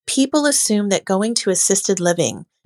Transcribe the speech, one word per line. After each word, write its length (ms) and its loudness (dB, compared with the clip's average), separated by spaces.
people 380 0
assume 440 0
that 160 0
going 320 0
to 140 -2
assisted 500 0
living 440 0